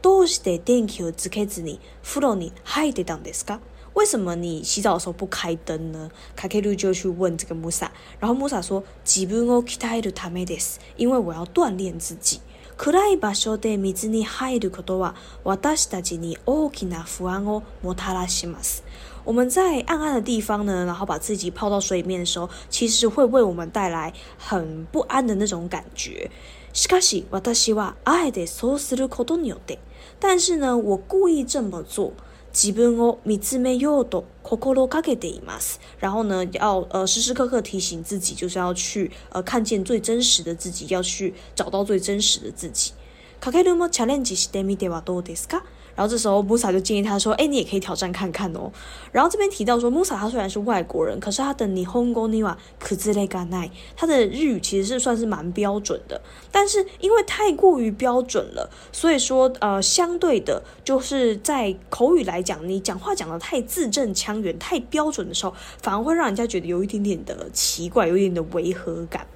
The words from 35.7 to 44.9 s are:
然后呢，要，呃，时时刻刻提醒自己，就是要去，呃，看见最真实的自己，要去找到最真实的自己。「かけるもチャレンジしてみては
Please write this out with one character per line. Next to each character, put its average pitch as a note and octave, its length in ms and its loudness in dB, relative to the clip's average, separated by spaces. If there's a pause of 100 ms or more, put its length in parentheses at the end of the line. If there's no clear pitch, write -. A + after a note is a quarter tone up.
然 F#3+ 100 -2
后 A3 140 0
呢， F#3+ 300 0
要， F#3+ 360 2
呃， F#3+ 160 0
时 F#3+ 140 0
时 A#3+ 140 0
刻 B3+ 140 2
刻 B3 140 2
提 F#3+ 180 -6
醒 E3+ 220 -6
自 G3+ 160 -6
己， F3+ 160 -4
就 F3+ 140 -6
是 F3+ 100 -4
要 F3+ 160 0
去， F3+ 380 -4 (180)
呃， F#3 120 -4
看 A3+ 200 0
见 G#3 220 0
最 A3+ 160 2
真 A#3 240 0
实 - 180 4
的 E3 140 -4
自 F3 160 -10
己， - 180 -8
要 F#3 140 2
去 F#3 300 -4 (200)
找 F3+ 160 -2
到 F#3+ 140 0
最 G3 160 2
真 G3+ 220 -2
实 - 180 2
的 G#2+ 120 -10
自 - 180 -10
己。 - 240 -4 (480)
「か B3+ 100 -4
け E4 120 6
る F4+ 120 6
も E4+ 140 2
チ - 120 0
ャ A3+ 40 2
レ C4 100 2
ン C#4 80 -2
ジ G3 120 -2
し - 140 -2
て G3 140 -2
み G3 140 0
て G3 100 -2
は E3+ 140 -4